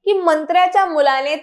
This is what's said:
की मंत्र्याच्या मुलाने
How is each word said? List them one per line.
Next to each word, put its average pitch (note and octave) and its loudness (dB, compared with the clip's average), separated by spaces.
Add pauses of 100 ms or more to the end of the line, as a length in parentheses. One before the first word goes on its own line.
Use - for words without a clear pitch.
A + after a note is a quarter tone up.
की G4+ 2
मंत्र्याच्या F4+ 0
मुलाने C#4+ 0